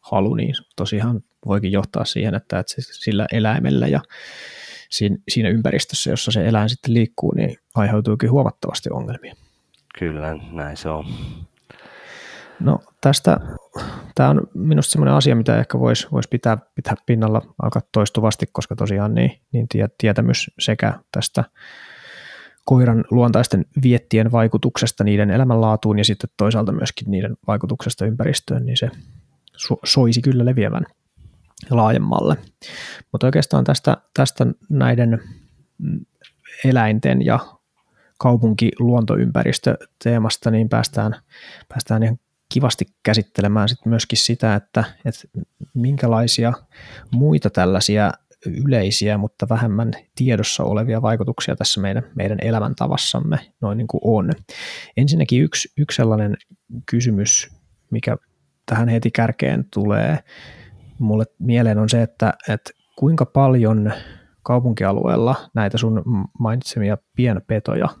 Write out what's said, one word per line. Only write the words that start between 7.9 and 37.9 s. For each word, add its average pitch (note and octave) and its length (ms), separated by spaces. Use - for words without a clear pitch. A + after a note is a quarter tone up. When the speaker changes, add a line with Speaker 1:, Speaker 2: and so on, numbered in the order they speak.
Speaker 1:
huomattavasti - 640
ongelmia. - 420
Speaker 2:
Kyllä, D#2 380
näin D2+ 240
se - 120
on. D#2 160
Speaker 1:
No - 180
tästä, - 360
tää C3+ 140
on C#3+ 120
minusta D3 380
semmoinen D3 220
asia, C3+ 220
mitä A2+ 220
ehkä - 220
vois, A#2+ 320
vois B2 160
pitää, A#2 300
pitää - 200
pinnalla A2 360
aika A#2 220
toistuvasti, G#2+ 600
koska - 240
tosiaan G#2 380
niin, - 260
niin A#2 160
tie-, G#2+ 200
tietämys A2+ 600
sekä A2 340
tästä - 320
koiran B2 460
luontaisten A#2 540
viettien A#2 500
vaikutuksesta A2+ 720
niiden G#2 260
elämänlaatuun A2 680
ja G2+ 60
sitten - 320
toisaalta G#2+ 360
myöskin - 380
niiden G2+ 260
vaikutuksesta A2 600
ympäristöön, A#2+ 600
niin B2 100
se A#2+ 140
so-, - 280
soisi B2 380
kyllä B2 220
leviävän B2 420
laajemmalle. A2 680
Mut - 100
oikeastaan C3+ 420
tästä, - 320
tästä C3 320
näiden, A#2+ 540
mm, - 220
eläinten B2+ 600
ja A#2+ 140